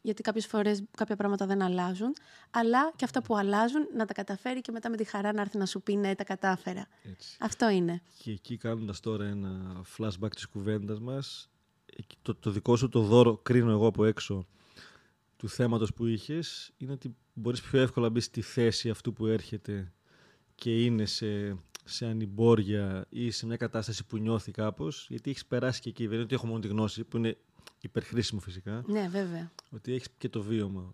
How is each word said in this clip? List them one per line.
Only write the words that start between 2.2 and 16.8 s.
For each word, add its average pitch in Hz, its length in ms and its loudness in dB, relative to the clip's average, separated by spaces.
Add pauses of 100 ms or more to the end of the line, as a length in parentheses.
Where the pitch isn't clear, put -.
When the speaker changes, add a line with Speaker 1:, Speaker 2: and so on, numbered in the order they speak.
Speaker 1:
αλλά 247 460 2
και - 80 -4
αυτά - 180 -2
που 220 140 0
αλλάζουν, 220 500 2 (100)
να 220 80 2
τα 202 80 -8
καταφέρει 202 480 -6
και 240 120 -10
μετά 233 180 -6
με 226 60 -2
τη 214 80 0
χαρά 208 280 -2
να 208 80 -2
έρθει 202 180 -4
να 196 80 0
σου 190 160 -4
πει, 202 140 0
«Ναι, 196 180 2
τα 196 100 -6
κατάφερα». 190 640 -2 (240)
Speaker 2:
Έτσι. - 300 -18
Speaker 1:
Αυτό 226 300 2
είναι. 175 300 2 (180)
Speaker 2:
Και 113 120 -10
εκεί 110 260 -8
κάνοντας 113 440 -4
τώρα 107 240 -2
ένα 95 580 -6 (160)
flashback 104 360 -2
της - 120 -14
κουβέντας 104 540 -2
μας, 131 500 -8 (460)
εκεί - 260 -18
το, 113 120 -2
το - 160 -2
δικό 110 260 4
σου 127 120 4
το 113 120 4
δώρο, 113 360 10
κρίνω 120 340 4
εγώ 107 160 6
από 107 180 4
έξω, 101 420 0 (920)
του 107 120 -8
θέματος 113 440 2
που 117 140 -2
είχες, 143 680 -4
είναι 135 160 -10